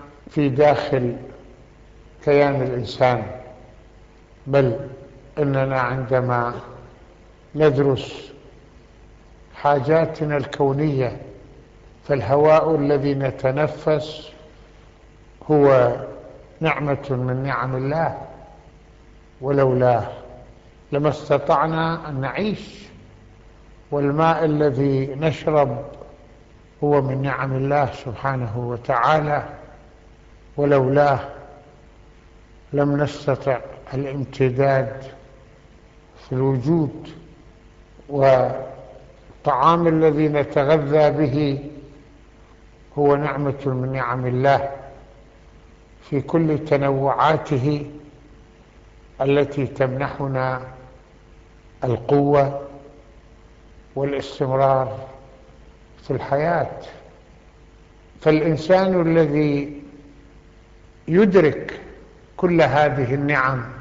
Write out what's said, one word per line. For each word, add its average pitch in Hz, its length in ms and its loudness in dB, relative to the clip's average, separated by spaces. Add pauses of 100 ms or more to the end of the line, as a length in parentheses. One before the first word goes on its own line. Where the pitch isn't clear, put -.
(300)
في 147 180 0
داخل 131 680 2 (1080)
كيان 143 380 4
الإنسان، 123 600 0 (1200)
بل 131 420 0 (500)
إننا 135 420 0
عندما 123 720 0 (1000)
ندرس 143 800 0 (1200)
حاجاتنا 151 800 0
الكونية، 139 840 -2 (840)
فالهواء 147 720 4
الذي 143 400 0
نتنفس 143 1200 -4 (1160)
هو 135 460 6 (640)
نعمة 147 500 -2
من 127 360 -2
نعم 131 300 -4
الله، 139 420 -2 (1200)
ولولاه 127 640 2 (840)
لما 147 160 0
استطعنا 160 1000 -2
أن 135 120 -6
نعيش، 143 640 -6 (1040)
والماء 151 540 2
الذي 139 640 0
نشرب 143 800 -2 (1000)
هو 147 180 4
من 131 200 -4
نعم 131 300 -4
الله 139 400 0
سبحانه 123 640 -6
وتعالى، 135 920 0 (1080)
ولولاه 143 640 2 (1500)
لم 143 300 0
نستطع 131 580 -4 (340)
الامتداد 135 1080 -2 (1200)
في - 80 -10
الوجود، 135 760 0 (1000)
والطعام 139 1800 0
الذي 156 420 4
نتغذى 147 800 2
به 139 600 -2 (1300)
هو 143 180 4
نعمة 143 500 -4
من 131 260 -4
نعم 127 340 -4
الله 131 440 2 (1400)
في 143 100 -2
كل 156 440 -2
تنوعاته 139 1300 0 (1300)
التي 139 460 0
تمنحنا 131 920 -4 (1200)
القوة 143 760 2 (1400)
والاستمرار 135 1040 -2 (1040)
في - 80 -14
الحياة. 147 680 -2 (1400)
فالإنسان 170 800 2
الذي 151 800 0 (1300)
يدرك 180 720 4 (560)
كل 175 260 4
هذه 139 520 2
النعم 135 500 0 (160)